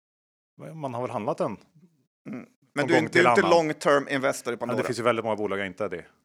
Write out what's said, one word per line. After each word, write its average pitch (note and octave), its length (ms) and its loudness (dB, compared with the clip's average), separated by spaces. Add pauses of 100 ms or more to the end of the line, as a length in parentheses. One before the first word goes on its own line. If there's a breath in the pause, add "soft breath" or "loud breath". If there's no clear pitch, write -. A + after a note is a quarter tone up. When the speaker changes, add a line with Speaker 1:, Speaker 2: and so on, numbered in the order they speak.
(760)
Speaker 1:
Man C#3 200 -10
har A#2+ 80 -6
väl A#2+ 80 -6
handlat A#2+ 300 -4
en B2+ 160 -4 (720)
Speaker 2:
Mm. B2 180 -12 (280)
Men C#3+ 80 -2
Speaker 1:
från B2+ 60 -2
Speaker 2:
du - 60 2
är - 40 8
Speaker 1:
gång - 60 2
Speaker 2:
inte, C#3 180 0
du D3 60 8
är A#2+ 60 6
Speaker 1:
till F#3+ 100 4
Speaker 2:
inte - 120 6
Speaker 1:
annan. D#3+ 100 4
Speaker 2:
long D3+ 80 -2
term C#3+ 340 2
investor C3 460 -2
i - 20 -12
Pandora? A#2 200 -6
Speaker 1:
Men B2+ 60 -2
det - 40 -2
finns A#2 120 -4
ju A#2+ 40 -6
väldigt A2+ 220 2
många G#2+ 120 -2
bolag G2 220 -4
jag G2 80 -4
inte F#2 180 -6
är G2 40 -4
det. E2+ 160 -10 (200)